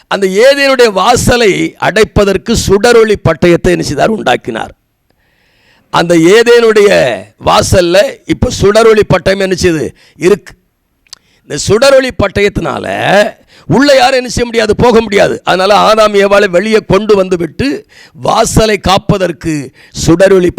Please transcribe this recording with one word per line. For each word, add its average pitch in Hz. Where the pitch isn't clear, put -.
அந்த 196
ஏதேனுடைய 254
வாசலை 196
அடைப்பதற்கு 202
சுடரொளி 220
பட்டயத்தை 165
என்ன 170
செய்தார்? 139
உண்டாக்கினார். 123
அந்த 170
ஏதேனுடைய 202
வாசல்ல 175
இப்ப -
சுடரொளி 214
பட்டயம் 190
என்ன 190
செய்யுது? 156
இருக்கு. 180
இந்த 143
சுடரொளி 262
பட்டயத்தினால 170
உள்ள 269
யாரும் 262
என்ன 254
செய்ய 240
முடியாது? 220
போக 233
முடியாது. 190
அதனால 185
ஆதாம் 214
ஏவாளை 202
வெளியே 214
கொண்டு 208
வந்து 185
விட்டு, 190
வாசலை 214
காப்பதற்கு 175
சுடரொளி 180